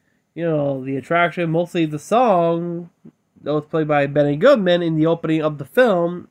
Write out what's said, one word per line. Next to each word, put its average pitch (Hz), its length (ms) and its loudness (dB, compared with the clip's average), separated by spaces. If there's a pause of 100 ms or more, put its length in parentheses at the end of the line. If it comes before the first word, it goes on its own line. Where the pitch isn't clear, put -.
(340)
you 165 120 -6
know, 143 360 -2
the 135 140 -6
attraction, 170 540 -2
mostly 170 360 -2
the 151 140 -8
song 175 920 0 (520)
that 147 120 -4
was 151 160 -2
played 156 180 -2
by 143 200 0
Benny 143 280 0
Goodman 180 460 4
in 165 140 -2
the 156 100 2
opening 160 380 0
of 151 160 -4
the 143 60 -10
film, 180 640 0